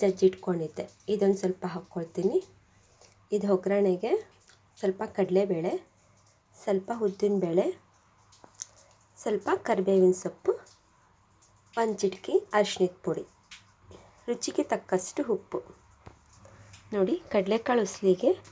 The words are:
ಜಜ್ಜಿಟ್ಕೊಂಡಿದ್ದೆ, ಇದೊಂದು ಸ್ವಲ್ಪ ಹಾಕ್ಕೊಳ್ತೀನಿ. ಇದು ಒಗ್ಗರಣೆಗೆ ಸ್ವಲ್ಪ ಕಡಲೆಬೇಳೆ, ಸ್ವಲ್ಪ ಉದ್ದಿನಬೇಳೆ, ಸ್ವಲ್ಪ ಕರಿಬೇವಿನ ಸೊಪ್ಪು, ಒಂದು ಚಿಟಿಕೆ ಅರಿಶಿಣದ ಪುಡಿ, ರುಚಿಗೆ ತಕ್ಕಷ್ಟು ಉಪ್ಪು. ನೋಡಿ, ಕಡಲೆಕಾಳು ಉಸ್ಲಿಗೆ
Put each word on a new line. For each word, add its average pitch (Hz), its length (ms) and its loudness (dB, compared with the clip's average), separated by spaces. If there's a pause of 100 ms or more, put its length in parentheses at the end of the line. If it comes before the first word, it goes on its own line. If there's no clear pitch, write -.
ಜಜ್ಜಿಟ್ಕೊಂಡಿದ್ದೆ, 185 840 0 (280)
ಇದೊಂದು 196 280 2
ಸ್ವಲ್ಪ 185 200 -4 (120)
ಹಾಕ್ಕೊಳ್ತೀನಿ. 180 680 -4 (960)
ಇದು 202 200 0
ಒಗ್ಗರಣೆಗೆ 190 560 0 (680)
ಸ್ವಲ್ಪ 190 200 -2 (180)
ಕಡಲೆಬೇಳೆ, 185 540 0 (920)
ಸ್ವಲ್ಪ 196 260 -2 (180)
ಉದ್ದಿನಬೇಳೆ, 190 600 0 (1600)
ಸ್ವಲ್ಪ 214 240 -2 (220)
ಕರಿಬೇವಿನ 185 540 4
ಸೊಪ್ಪು, - 300 -4 (1300)
ಒಂದು 214 180 -2
ಚಿಟಿಕೆ 202 340 0 (220)
ಅರಿಶಿಣದ 196 480 0
ಪುಡಿ, - 200 -4 (1000)
ರುಚಿಗೆ - 460 -2
ತಕ್ಕಷ್ಟು - 480 -4 (160)
ಉಪ್ಪು. - 220 -10 (1300)
ನೋಡಿ, 202 200 2 (180)
ಕಡಲೆಕಾಳು 226 540 0
ಉಸ್ಲಿಗೆ 190 440 2 (220)